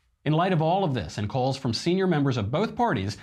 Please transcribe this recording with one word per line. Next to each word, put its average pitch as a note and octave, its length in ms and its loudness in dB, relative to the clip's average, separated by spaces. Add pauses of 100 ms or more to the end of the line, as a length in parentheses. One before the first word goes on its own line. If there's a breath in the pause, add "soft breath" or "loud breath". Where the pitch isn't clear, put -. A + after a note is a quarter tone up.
(240)
In D3+ 80 0
light F3+ 220 2
of D#3+ 80 2
all F3+ 240 2
of C#3+ 80 -2
this F#2 240 -6
and G#2 100 -2
calls C3 300 -2
from A#2 160 -2
senior F#3 340 0
members C#3 300 2
of G#2+ 140 -2
both G#3+ 220 0
parties, C#3 500 0